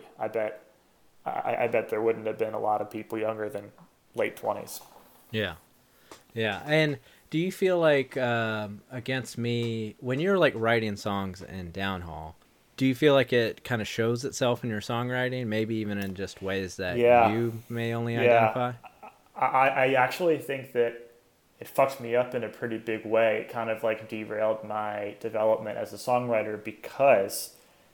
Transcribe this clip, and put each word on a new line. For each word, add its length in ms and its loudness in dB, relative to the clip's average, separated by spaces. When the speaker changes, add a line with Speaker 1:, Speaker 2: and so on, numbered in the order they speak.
Speaker 1:
I 100 -4
bet, 340 -4
I, 360 -4
I 80 2
bet 200 -2
there 140 -2
wouldn't 240 0
have 120 -4
been 160 -4
a 60 -6
lot 200 0
of 100 -8
people 280 -8
younger 300 -4
than 240 -10
late 220 -2
twenties. 440 -6
Speaker 2:
Yeah. 240 -2
Yeah. 320 -2
And 340 2
do 80 -2
you 120 0
feel 280 0
like, 380 4
um, 760 -2
Against 460 -6
Me, 600 -2
when 220 -4
you're, 180 2
like, 180 4
writing 400 2
songs 460 -4
in 300 -10
Downhaul, 640 -6
do 100 0
you 80 4
feel 200 6
like 180 4
it 320 0
kinda 200 -2
shows 400 -2
itself 400 0
in 60 -4
your 100 -4
songwriting, 640 -4
maybe 300 0
even 220 -4
in 160 -6
just 260 -8
ways 360 -4
that 200 -4
Speaker 1:
Yeah. 360 8
Speaker 2:
you 360 -2
may 260 -4
only 200 -2
Speaker 1:
Yeah. 60 0
Speaker 2:
identify? 520 4
Speaker 1:
I, 100 2
I, 220 4
I 260 4
actually 440 2
think 340 -8
that 220 2
it 80 -16
fucks 340 0
me 160 0
up 180 2
in 80 -4
a 60 -6
pretty 300 -6
big 260 -4
way. 380 4
It 60 -12
kind 220 -4
of, 120 -4
like, 260 -2
derailed 560 -2
my 560 -6
development 580 0
as 140 -6
a 40 -12
songwriter 640 0
because, 920 2